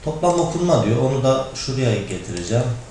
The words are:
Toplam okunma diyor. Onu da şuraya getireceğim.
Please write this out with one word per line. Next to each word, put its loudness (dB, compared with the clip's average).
Toplam 0
okunma 2
diyor. 2
Onu 0
da 2
şuraya -2
getireceğim. -4